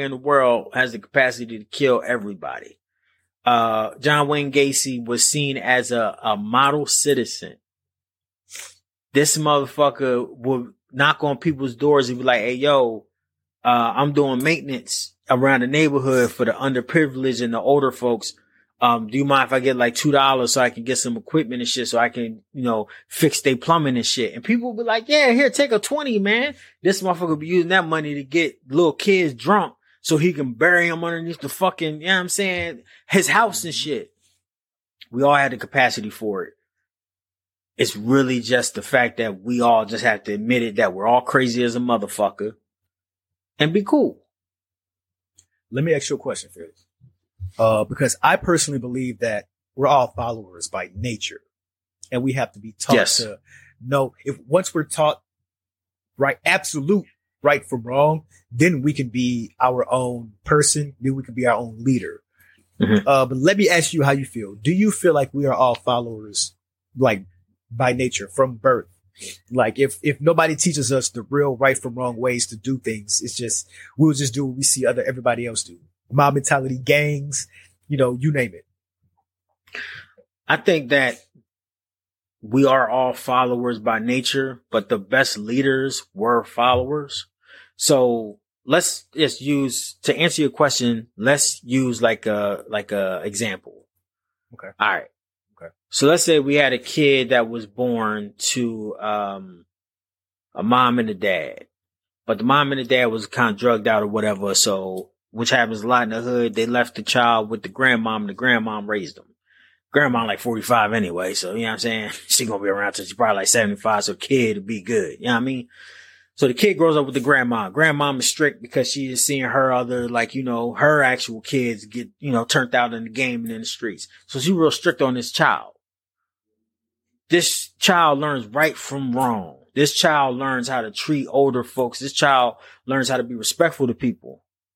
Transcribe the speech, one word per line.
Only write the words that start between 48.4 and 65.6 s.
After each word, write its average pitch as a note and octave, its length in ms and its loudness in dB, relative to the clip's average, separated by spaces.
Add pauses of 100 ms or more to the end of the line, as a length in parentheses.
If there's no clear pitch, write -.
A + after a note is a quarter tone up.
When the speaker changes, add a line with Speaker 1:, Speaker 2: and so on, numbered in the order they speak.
Speaker 2:
believe B2 400 -8
that A2 280 -4 (260)
we're C3+ 120 0
all C#3+ 220 4
followers A2 600 -10
by F2+ 260 -8
nature, A2 460 -8 (720)
and B2 100 -2
we C3+ 120 -2
have B2+ 180 -4
to G#2 60 -20
be G#2+ 140 -18
taught - 240 0
Speaker 1:
Yes. G2 200 2
Speaker 2:
to G#2+ 220 -6 (420)
know C3+ 340 -2 (100)
if, C#3 220 -6
once F3 280 -2
we're D#3 100 -2
taught - 380 -2 (960)
right, C#3 260 -6
absolute F3+ 600 -2 (360)
right C#3+ 220 2
from A#2+ 180 -6
wrong, D3 420 0 (260)
then C3+ 320 2
we D3 100 2
can C#3 160 -4
be B2 520 -2
our B2+ 300 2
own B2 420 -2 (120)
person. D3 560 0
Then C3+ 140 0
we C3+ 80 -8
can A#2+ 120 -14
be B2 120 0
our A#2+ 100 4
own A#2 220 -6
leader. B2 440 -2 (580)
Speaker 1:
Mm-hmm. G3+ 280 4
Speaker 2:
Uh, C3+ 160 6
but B2+ 140 -4
let F3+ 180 4
me F#3 140 4
ask E3+ 240 2
you D3+ 80 2
how C#3 80 4
you C#3 160 0
feel. G#2 280 -10
Do G#2+ 180 0
you G3+ 180 4
feel E3+ 240 2
like C#3 180 0
we C#3 140 -2
are B2+ 80 2
all B2 220 2